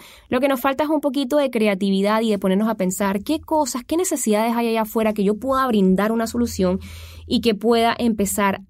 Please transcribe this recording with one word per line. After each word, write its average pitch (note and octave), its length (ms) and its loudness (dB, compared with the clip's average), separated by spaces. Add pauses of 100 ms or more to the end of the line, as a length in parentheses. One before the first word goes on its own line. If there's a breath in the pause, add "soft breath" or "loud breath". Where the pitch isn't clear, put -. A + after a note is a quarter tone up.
(280 loud breath)
Lo B3 100 -2
que C4+ 80 2
nos C4+ 140 0
falta C4+ 240 0
es D4 60 -2
un D4+ 100 0
poquito C#4+ 380 0
de C#4 120 2
creatividad G3+ 680 0
y A3+ 100 0
de G3+ 80 0
ponernos G3 300 2
a A3+ 80 -2
pensar G3 480 -2
qué D#4 160 -2
cosas, C#4+ 440 -2
qué D#4 120 -2
necesidades A#3 580 0
hay A#3 140 0
allá A3+ 140 0
afuera G#3+ 300 0
que G#3+ 120 -2
yo G#3 160 0
pueda C4 260 0
brindar G3+ 460 2
una A3+ 160 -2
solución G3 500 0 (480 loud breath)
y - 140 0
que A3 160 2
pueda A#3 420 2
empezar G3+ 720 0